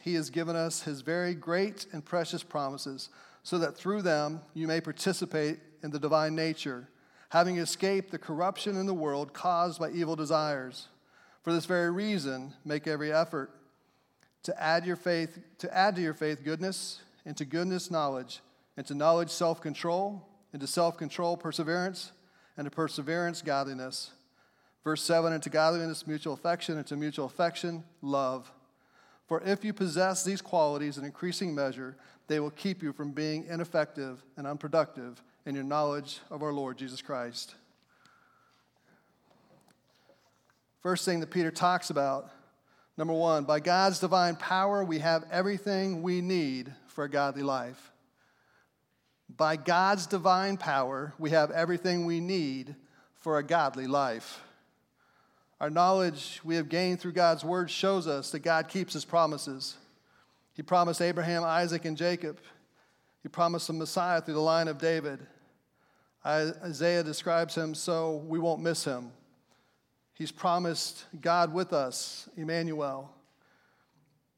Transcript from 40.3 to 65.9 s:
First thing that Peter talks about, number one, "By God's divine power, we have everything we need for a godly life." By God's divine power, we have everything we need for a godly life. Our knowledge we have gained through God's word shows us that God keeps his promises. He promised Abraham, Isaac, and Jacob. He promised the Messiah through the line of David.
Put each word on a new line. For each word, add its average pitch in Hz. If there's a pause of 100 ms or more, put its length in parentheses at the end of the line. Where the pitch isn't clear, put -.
First 180
thing 175
that 160
Peter 170
talks 180
about, 139 (680)
number 156
one, 160
"By 151
God's 180
divine 175
power, 196
we 165
have 160
everything 190
we 180
need 139 (140)
for -
a 147
godly 143
life." 131 (1500)
By 156
God's 175
divine 190
power, 135
we 156
have 151
everything 175
we 170
need 147 (400)
for 156
a 143
godly 139
life. 131 (1160)
Our 147
knowledge 175
we 160
have 156
gained 180
through 175
God's 170
word 175
shows 190
us 139
that 160
God 160
keeps -
his 151
promises. 147 (800)
He 151
promised 175
Abraham, 170
Isaac, 165
and 156
Jacob. 170 (840)
He 147
promised 170
the 165
Messiah 165
through 160
the 151
line 160
of 151
David. 156 (1040)